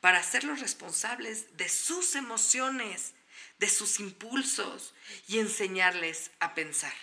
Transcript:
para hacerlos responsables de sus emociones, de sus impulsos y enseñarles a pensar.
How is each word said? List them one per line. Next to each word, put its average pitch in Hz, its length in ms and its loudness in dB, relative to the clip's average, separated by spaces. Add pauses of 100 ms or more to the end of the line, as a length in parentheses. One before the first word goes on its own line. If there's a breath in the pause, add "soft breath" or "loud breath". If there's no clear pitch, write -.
para 180 180 8
hacerlos 170 420 0
responsables 220 960 -6
de 180 120 -4
sus 359 480 0
emociones, 247 960 0 (440 loud breath)
de 208 100 2
sus 202 320 2
impulsos 214 960 -4 (320 loud breath)
y 208 120 0
enseñarles 185 920 0 (100)
a 175 140 0
pensar. 151 380 -2 (100)